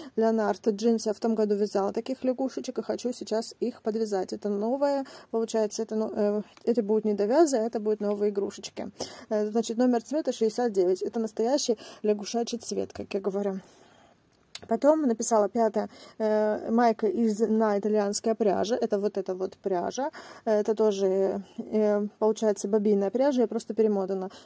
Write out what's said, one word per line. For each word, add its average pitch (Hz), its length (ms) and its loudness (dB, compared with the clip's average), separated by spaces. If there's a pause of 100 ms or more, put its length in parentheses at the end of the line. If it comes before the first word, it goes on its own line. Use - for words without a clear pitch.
(160)
Леонард 220 520 0
джинсы. 220 420 0
Я 208 40 0
в - 60 -6
том 226 160 0
году 214 180 0
вязала 202 400 0
таких 247 300 -6
лягушечек 254 560 -4
и - 20 -6
хочу 240 320 -4
сейчас - 460 -6
их 240 240 -4
подвязать. 208 500 -2
Это 214 160 -6
новое, 269 560 -2 (240)
получается, 226 540 -2
это, 220 120 -6
ну, 214 160 -2
э, 208 300 0 (220)
это 240 180 0
будут 214 240 0
недовязы, 233 520 2
а 214 60 0
это 233 160 -4
будут 214 220 -2
новые 208 300 0
игрушечки. 202 580 -6 (400)
Э, 214 220 0
значит, 226 260 -2
номер 240 240 4
цвета — 294 300 -2
шестьдесят 226 420 0
девять. 185 300 2
Это 233 160 -4
настоящий 226 580 0 (240)
лягушачий 208 560 -2
цвет, 196 340 -4
как - 220 -12
я 202 60 -2
говорю. 196 400 -4 (1080)
Потом 277 320 6
написала 226 460 2
пятое, 214 420 0 (280)
э, 214 540 0
майка 226 360 4
из, 214 320 2
на 220 380 4
итальянской 208 560 0
пряже. 202 400 2
Это 233 240 0
вот 202 200 -2
эта 185 180 -4
вот 185 220 -6
пряжа. 196 540 -2 (340)
Это 214 280 2
тоже, 196 720 2 (140)
э, 208 500 0 (120)
получается, 214 480 0
бобинная 202 440 2
пряжа, 254 300 2
я 220 60 2
просто 220 280 -6
перемотана. 196 560 0 (140)